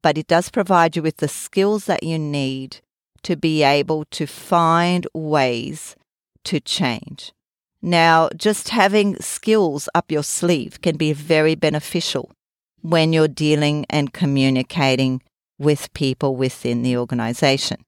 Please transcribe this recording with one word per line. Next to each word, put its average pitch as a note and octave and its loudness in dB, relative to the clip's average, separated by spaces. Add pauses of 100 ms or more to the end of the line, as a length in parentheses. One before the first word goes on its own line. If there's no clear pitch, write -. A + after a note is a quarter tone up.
but D3+ 2
it D#3 -6
does F3 2
provide F3 2
you D#3+ -2
with D#3 -2
the D3+ -2
skills G3+ -2
that F#3 -2
you D#3+ -4
need C3+ -6 (420)
to E3+ -2
be D#3 0
able D3 2
to D#3 -6
find E3+ 0
ways C#3+ -2 (480)
to D3+ -2
change. - -6 (480)
Now, E3 4
just G#3 -2
having G3+ 2
skills F3+ -2
up E3+ -2
your D3 0
sleeve - -2
can D#3 -2
be D3+ 0
very D#3 2
beneficial - -2 (520)
when D#3+ 2
you're D#3 4
dealing D3 0
and C#3+ 0
communicating C3+ 0 (380)
with D3 0
people C3+ -2
within B2 -4
the B2 0
organization. B2 -2